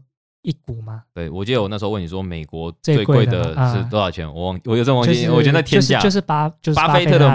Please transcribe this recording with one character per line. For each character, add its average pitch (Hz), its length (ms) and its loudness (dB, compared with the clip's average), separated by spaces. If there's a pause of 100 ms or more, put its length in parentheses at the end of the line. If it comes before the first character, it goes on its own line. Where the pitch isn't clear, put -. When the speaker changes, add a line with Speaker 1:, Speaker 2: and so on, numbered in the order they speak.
(420)
Speaker 1:
一 156 120 -6
股 113 280 -14
吗？ 110 220 -14 (100)
Speaker 2:
对， 85 160 -8
我 90 140 -8
记 113 100 -2
得 120 80 0
我 98 60 -2
那 104 100 -6
时 101 60 -8
候 101 80 -2
问 107 100 -4
你 85 60 -6
说 95 160 -8
美 85 220 -8
国 82 260 -10 (100)
Speaker 1:
最 143 220 2
贵 120 220 4
的 90 300 -2
吗？ 127 180 0
Speaker 2:
最 - 80 -2
贵 - 20 -4
的 - 0 -
是 117 60 -8
多 107 100 -2
少 95 100 0
钱， 80 160 -8
Speaker 1:
啊。 78 60 -10
Speaker 2:
我 82 140 -8
忘-， 92 180 -6
我 113 140 0
有 - 0 -
这 120 80 0
种 131 120 2
忘 120 80 2
记， - 80 4
Speaker 1:
就 - 60 0
是， 165 120 0
Speaker 2:
我 160 120 4
觉 143 80 2
得 160 80 2
那 - 20 2
天 139 200 2
价。 135 180 2
Speaker 1:
就 - 40 0
是， - 0 -
就 202 60 2
是 190 120 0
巴-， 151 280 -2 (120)
就 160 100 -2
是 151 60 0
Speaker 2:
巴 156 160 2
菲 175 120 4
特 143 140 4
的 143 160 6